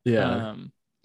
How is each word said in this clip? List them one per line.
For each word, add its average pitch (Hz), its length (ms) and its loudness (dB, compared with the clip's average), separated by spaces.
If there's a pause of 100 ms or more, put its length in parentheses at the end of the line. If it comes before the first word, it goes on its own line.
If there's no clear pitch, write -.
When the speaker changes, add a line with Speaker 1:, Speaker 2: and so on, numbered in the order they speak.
Speaker 1:
Yeah. 117 440 2
Speaker 2:
Um, - 220 -14 (340)